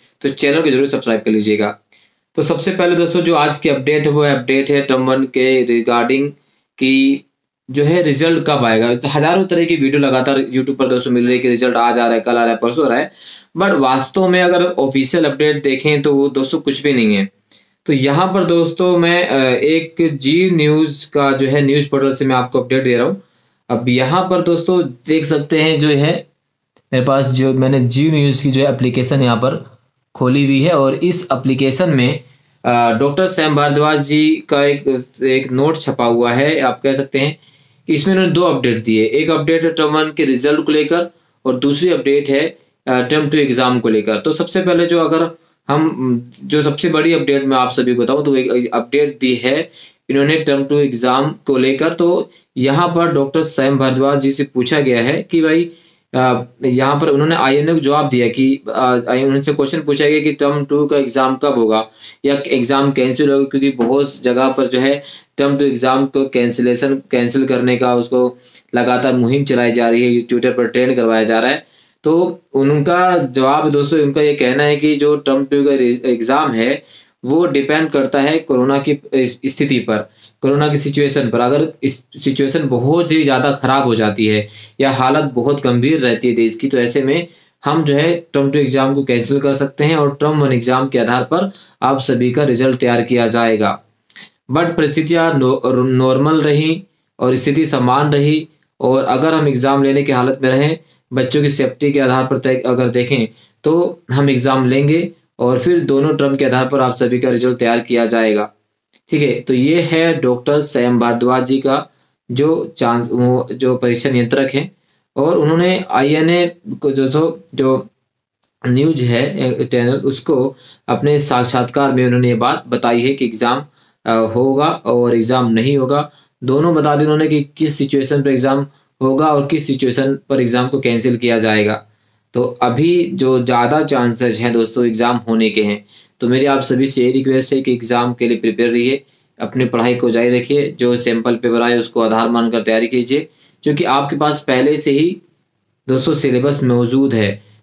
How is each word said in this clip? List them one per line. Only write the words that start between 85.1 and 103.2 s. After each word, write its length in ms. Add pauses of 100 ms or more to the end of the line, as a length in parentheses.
बहुत 400
गंभीर 360
रहती 280
है 60
देश 220
की, 120
तो 100
ऐसे 240
में 260 (380)
हम 180
जो 120
है 380
टर्म 180
टू 80
एग्जाम 340
को 100
cancel 360
कर 140
सकते 300
हैं 120
और 260
टर्म 100
वन 220
exam 340
के 120
आधार 240
पर 280 (300)
आप 180
सभी 320
का 120
result 360
तैयार 220
किया 260
जाएगा। 560 (680)
But 140
परिस्थितियाँ 680
नो-, 280 (240)
normal 560
रही 420 (360)
और 160
स्थिति 300
समान 480
रही 340 (340)
और 220
अगर 300
हम 140
exam 360
लेने 200
की 80
हालत 300
में 80
रहें, 280 (360)
बच्चों 280
की 80
safety 420
के 80
आधार 240
पर 140
तय 280
अगर 240
देखें 380 (360)